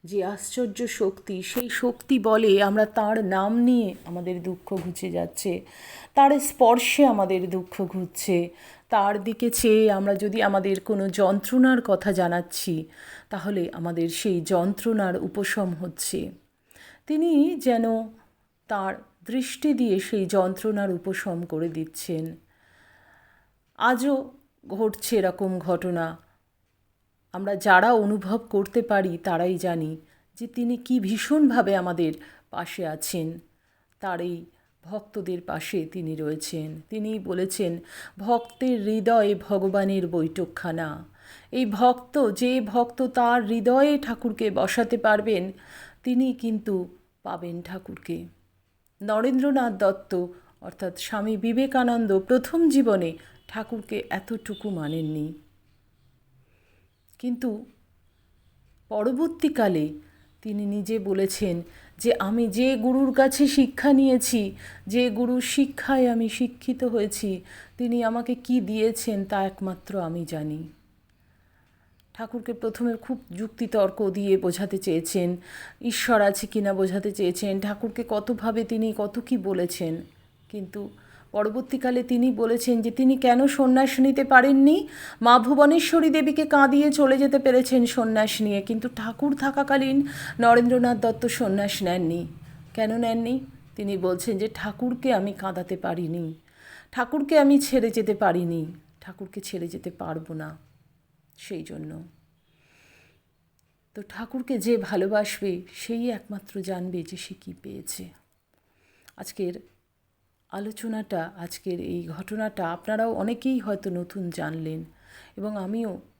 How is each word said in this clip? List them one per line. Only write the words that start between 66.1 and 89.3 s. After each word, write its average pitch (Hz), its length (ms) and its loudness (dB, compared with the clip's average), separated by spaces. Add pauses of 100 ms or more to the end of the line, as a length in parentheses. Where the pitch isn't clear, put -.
আমি 226 180 0
শিক্ষিত 247 540 -4
হয়েছি, 208 580 -2 (360)
তিনি 240 260 0
আমাকে 233 320 -2
কি 247 260 0
দিয়েছেন, 214 640 -2
তা 196 180 -2
একমাত্র 190 580 -6
আমি 170 240 -6
জানি।" 151 380 -8 (1500)
ঠাকুরকে 226 400 -8
প্রথমে 233 440 -4
খুব 254 340 -8
যুক্তিতর্ক 208 800 -2
দিয়ে 196 280 2
বোঝাতে 185 400 -2
চেয়েছেন, 175 600 -2 (440)
ঈশ্বর 233 400 2
আছে 202 260 2
কিনা 202 260 -2
বোঝাতে 190 380 -2
চেয়েছেন, 196 480 -2
ঠাকুরকে 208 500 -6
কতভাবে 220 540 -2
তিনি 220 340 -2
কত 208 220 -4
কি 240 180 -2
বলেছেন, 180 640 -2 (480)
কিন্তু 202 400 -12 (480)
পরবর্তীকালে 247 680 -2
তিনি 247 280 2
বলেছেন 233 500 0
যে 226 100 -2
তিনি 262 260 4
কেন 254 300 6
সন্ন্যাস 269 520 4
নিতে 269 240 4
পারেননি। 277 640 6 (340)
মা 240 180 8
ভুবনেশ্বরী 294 680 6
দেবীকে 302 360 2
কাঁদিয়ে 285 460 6
চলে 277 260 4
যেতে 269 220 4
পেরেছেন 254 460 4
সন্ন্যাস 220 560 0
নিয়ে, 202 200 0
কিন্তু 226 340 -4
ঠাকুর 233 400 -2